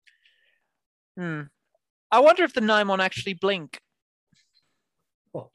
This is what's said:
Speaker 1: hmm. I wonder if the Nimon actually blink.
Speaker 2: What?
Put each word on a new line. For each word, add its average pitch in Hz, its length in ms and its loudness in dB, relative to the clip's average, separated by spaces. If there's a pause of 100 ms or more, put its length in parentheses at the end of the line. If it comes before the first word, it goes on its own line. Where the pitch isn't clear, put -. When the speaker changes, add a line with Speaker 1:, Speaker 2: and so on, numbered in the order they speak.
(1200)
Speaker 1:
hmm. 160 240 -8 (680)
I 220 100 4
wonder 339 240 6
if 285 100 -4
the 247 60 -4
Nimon 208 400 0
actually 185 340 -4
blink. 185 440 -6 (1500)
Speaker 2:
What? - 220 -14